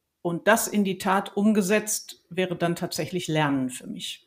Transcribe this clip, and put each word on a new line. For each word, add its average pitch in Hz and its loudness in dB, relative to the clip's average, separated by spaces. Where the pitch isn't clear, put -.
Und 170 -2
das 220 4
in 208 2
die 185 -2
Tat 196 0
umgesetzt 214 2
wäre 175 -2
dann 170 0
tatsächlich 175 -4
Lernen 139 2
für - -12
mich. - -12